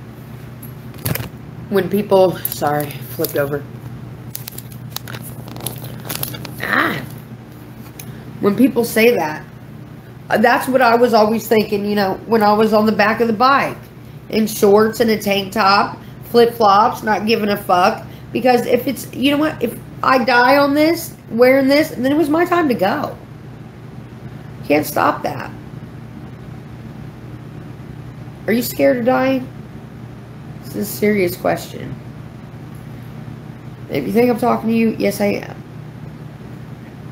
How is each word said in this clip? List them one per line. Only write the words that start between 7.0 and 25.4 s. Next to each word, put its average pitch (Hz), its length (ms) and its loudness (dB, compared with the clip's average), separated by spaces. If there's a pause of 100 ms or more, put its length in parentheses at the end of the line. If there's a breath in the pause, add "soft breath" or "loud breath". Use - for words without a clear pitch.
When 202 160 2
people 233 300 4
say 226 320 4
that, 156 280 -4 (840)
uh, - 80 2
that's 240 300 4
what 254 140 4
I 233 120 4
was 240 200 4
always 220 340 4
thinking, 208 360 2
you 208 120 0
know, 196 180 2 (120)
when 220 180 4
I 208 80 6
was 214 200 4
on 214 140 6
the 220 60 4
back 208 280 2
of 233 60 4
the 233 60 2
bike, 220 440 4 (520 loud breath)
in 220 180 2
shorts 214 540 6
and 220 100 4
a 214 80 4
tank 196 340 0
top, 202 460 4 (280 loud breath)
flip-flops, 233 760 6
not 214 240 0
giving 214 220 2
a 202 80 2
fuck. 190 500 2 (260 loud breath)
Because 240 340 4
if - 200 2
it's... - 260 -6
You 277 200 2
know 285 60 2
what, 311 220 0
if - 160 -2 (260)
I 254 220 4
die 254 340 6
on 285 160 4
this, 320 400 2 (160)
wearing 262 380 6
this, 294 240 4
and 233 120 -4
then 262 80 4
it 294 60 2
was 320 100 4
my 330 160 4
time 339 240 2
to 240 60 4
go. 196 420 0 (1500)
Can't 302 180 4
stop - 380 0
that. - 280 -6 (3000)